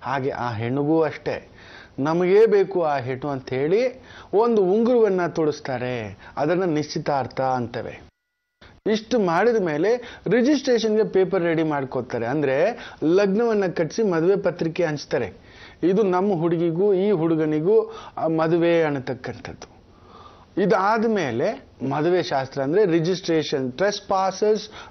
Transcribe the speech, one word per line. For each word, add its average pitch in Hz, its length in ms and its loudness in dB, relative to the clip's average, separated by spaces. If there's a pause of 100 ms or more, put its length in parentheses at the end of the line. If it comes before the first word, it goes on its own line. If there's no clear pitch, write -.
ಹಾಗೆ 135 280 -4
ಆ 120 220 -4
ಹೆಣ್ಣಿಗೂ 139 500 0
ಅಷ್ಟೇ, - 460 -6 (500)
"ನಮಗೇ 180 480 4
ಬೇಕು 196 360 2
ಆ 151 140 0
ಹೆಣ್ಣು" 131 320 -6
ಅಂತ 135 220 -6
ಹೇಳಿ 185 520 0 (300)
ಒಂದು 220 300 4
ಉಂಗುರವನ್ನ 208 640 4
ತೊಡಿಸ್ತಾರೆ. 127 920 -4 (180)
ಅದನ್ನ 160 280 0
ನಿಶ್ಚಿತಾರ್ಥ 147 760 -2
ಅಂತೇವೆ. 123 600 -4 (920)
ಇಷ್ಟು 220 260 0
ಮಾಡಿದ 202 380 2
ಮೇಲೆ 185 720 -2
ರಿಜಿಸ್ಟ್ರೇಷನ್ಗೆ 226 800 2
paper 190 380 0
ready 165 200 2
ಮಾಡ್ಕೋತಾರೆ. 131 640 -4
ಅಂದ್ರೆ 147 520 0 (260)
ಲಗ್ನವನ್ನ 202 600 2
ಕಟ್ಸಿ 170 360 -2
ಮದುವೆ 180 340 2
ಪತ್ರಿಕೆ 170 480 -2
ಹಂಚ್ತಾರೆ. 147 480 -4 (500)
ಇದು 196 200 4
ನಮ್ಮ 190 320 2
ಹುಡುಗಿಗೂ 170 600 0
ಈ 190 160 2
ಹುಡುಗನಿಗೂ, 165 840 2 (220)
ಆ, - 100 -4
ಮದುವೆ 165 560 2
ಅನ್ನತಕ್ಕಂಥದ್ದು. 127 960 -6 (840)
ಇದಾದ್ಮೇಲೆ 202 1040 0 (240)
ಮದುವೆ 165 320 0
ಶಾಸ್ತ್ರ 139 400 -4
ಅಂದ್ರೆ 156 200 2
registration, 165 760 0
"trespassers 190 1040 -2 (300)